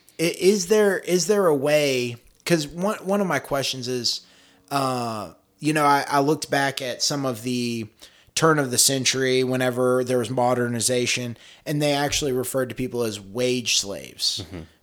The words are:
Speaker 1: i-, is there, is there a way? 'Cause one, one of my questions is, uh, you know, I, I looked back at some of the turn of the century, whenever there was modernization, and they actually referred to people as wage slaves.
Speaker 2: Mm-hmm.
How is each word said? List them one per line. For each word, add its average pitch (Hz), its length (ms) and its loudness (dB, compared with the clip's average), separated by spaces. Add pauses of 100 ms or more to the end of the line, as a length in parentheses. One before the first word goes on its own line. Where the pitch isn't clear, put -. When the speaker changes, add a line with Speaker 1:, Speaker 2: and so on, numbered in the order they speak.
(200)
Speaker 1:
i-, 165 200 0
is 185 280 2
there, 202 320 4
is 175 280 0
there 202 200 4
a 151 80 4
way? 135 600 0 (280)
'Cause 156 220 2
one, 175 300 -4
one 202 240 -2
of 196 60 0
my 147 120 0
questions 131 480 -4
is, 123 340 -2 (480)
uh, 120 640 -2 (280)
you 151 120 0
know, 151 140 2
I, 143 240 6
I 143 100 2
looked 147 320 0
back 139 300 0
at 123 200 -6
some 143 240 -2
of 117 180 -4
the 120 440 -4 (480)
turn 156 240 4
of 135 100 0
the 120 80 -4
century, 131 680 2
whenever 127 600 2
there 123 140 0
was 117 120 -2
modernization, 123 1080 0 (280)
and 151 160 -2
they 147 120 2
actually 143 400 0
referred 127 360 -2
to 113 60 -12
people 123 280 -4
as 107 160 -4
wage 120 580 -2
slaves. 92 680 -4
Speaker 2:
Mm-hmm. 85 180 -12 (220)